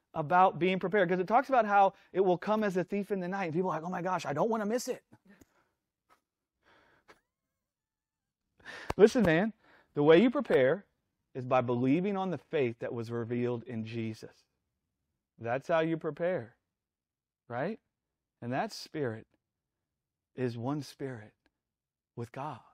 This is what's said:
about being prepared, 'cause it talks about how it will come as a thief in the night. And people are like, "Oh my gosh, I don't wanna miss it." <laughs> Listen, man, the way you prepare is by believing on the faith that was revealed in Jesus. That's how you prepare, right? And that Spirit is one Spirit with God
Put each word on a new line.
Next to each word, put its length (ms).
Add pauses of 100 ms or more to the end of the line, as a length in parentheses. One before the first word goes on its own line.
(140)
about 440
being 220
prepared, 280
'cause 120
it 80
talks 200
about 180
how 260 (200)
it 80
will 180
come 260
as 120
a 60
thief 300
in 80
the 80
night. 160
And 100
people 160
are 40
like, 100
"Oh 60
my 120
gosh, 240
I 60
don't 180
wanna 160
miss 220
it." 160 (200)
<laughs> 3500 (320)
Listen, 260
man, 300 (420)
the 80
way 180
you 100
prepare 560 (480)
is 100
by 160
believing 560
on 140
the 80
faith 420
that 120
was 180
revealed 540
in 200
Jesus. 640 (920)
That's 300
how 120
you 160
prepare, 600 (920)
right? 320 (640)
And 100
that 200
Spirit 540 (1080)
is 200
one 240
Spirit 520 (840)
with 160
God 280 (140)